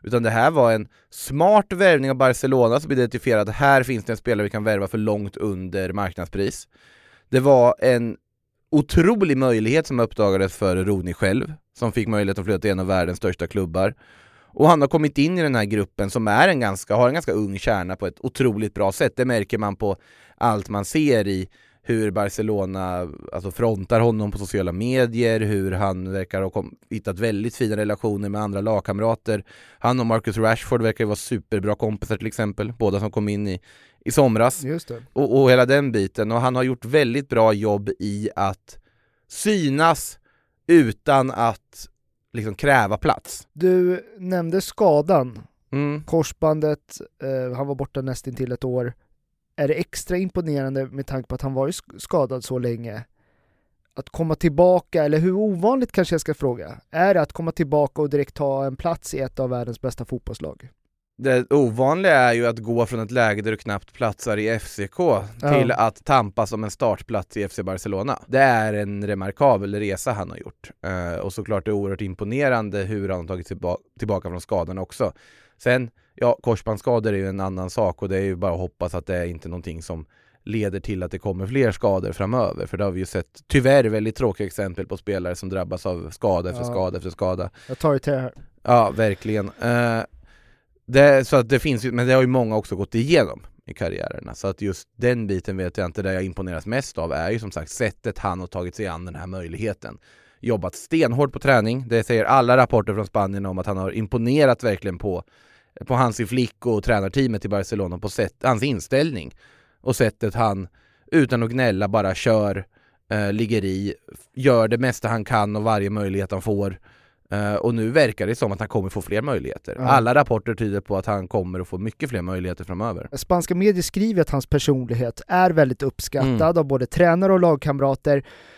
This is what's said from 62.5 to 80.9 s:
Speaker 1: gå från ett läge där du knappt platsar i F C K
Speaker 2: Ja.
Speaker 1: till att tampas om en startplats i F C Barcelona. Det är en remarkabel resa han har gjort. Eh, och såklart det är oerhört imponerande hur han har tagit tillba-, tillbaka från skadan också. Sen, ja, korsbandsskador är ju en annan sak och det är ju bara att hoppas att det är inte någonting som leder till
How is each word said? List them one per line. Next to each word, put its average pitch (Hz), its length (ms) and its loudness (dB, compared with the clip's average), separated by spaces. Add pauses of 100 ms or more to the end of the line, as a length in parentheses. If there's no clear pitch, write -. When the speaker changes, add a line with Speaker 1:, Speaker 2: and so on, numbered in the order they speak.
Speaker 1:
gå 117 280 0
från 117 140 -4
ett 110 100 -6
läge 110 320 2
där 107 80 -2
du 107 60 -2
knappt - 360 -8
platsar 110 440 -4
i 107 120 0
F 113 200 -2
C 98 200 -8
K 156 300 2 (240)
Speaker 2:
Ja. 143 160 4
Speaker 1:
till 127 140 2
att - 320 -2
tampas 113 480 2
om 110 120 -6
en 104 60 -6
startplats 104 640 -4
i 104 60 -2
F 98 100 -6
C 107 100 -6
Barcelona. 95 640 -6
Det 127 120 0
är 117 360 4
en 101 320 -4
remarkabel 101 680 0
resa 104 380 -4
han 98 180 -6
har 80 60 -14
gjort. - 340 -20 (120)
Eh, 87 380 -6
och 98 120 -6
såklart 101 320 -4
det 110 60 -2
är - 20 0
oerhört 101 280 -2
imponerande 107 800 -2
hur 98 300 -4
han 92 120 -4
har 82 60 -10
tagit 90 200 -8
tillba-, 87 320 -4 (200)
tillbaka 98 300 -4
från 87 120 -8
skadan 92 380 -4
också. 92 340 -4 (460)
Sen, 123 320 0 (240)
ja, 120 280 2
korsbandsskador 110 720 0
är 101 40 0
ju 98 120 -2
en 95 120 -6
annan 92 300 -6
sak 98 320 -2
och 101 60 -4
det 95 80 -2
är 95 80 0
ju 95 120 -2
bara 90 160 -2
att 85 80 -4
hoppas 90 340 -6
att 85 120 -8
det 92 100 -4
är 87 100 -2
inte 85 220 -10
någonting 82 340 -10
som 80 240 -12 (380)
leder 101 360 -4
till 92 220 -6